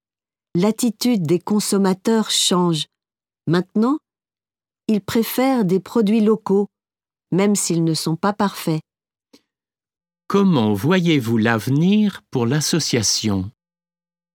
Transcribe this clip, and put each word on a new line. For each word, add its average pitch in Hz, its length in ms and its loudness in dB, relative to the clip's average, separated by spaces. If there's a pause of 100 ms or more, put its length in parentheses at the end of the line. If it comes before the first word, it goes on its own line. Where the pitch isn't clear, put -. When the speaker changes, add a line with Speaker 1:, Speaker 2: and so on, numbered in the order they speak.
(560)
Speaker 1:
L'attitude 220 680 0
des 165 140 0
consommateurs 208 920 0
change. 175 560 0 (600)
Maintenant, 214 500 0 (920)
ils 208 100 0
préfèrent 247 640 -2
des 185 160 0
produits 220 400 0
locaux, 208 480 0 (640)
même 196 240 2
s'ils 165 280 -2
ne 165 100 0
sont 160 220 -4
pas 202 180 -2
parfaits. 175 480 -4 (1500)
Speaker 2:
Comment 160 460 2
voyez-vous 139 640 0
l'avenir 143 920 0
pour 120 160 -2
l'association ? 117 1040 -2 (840)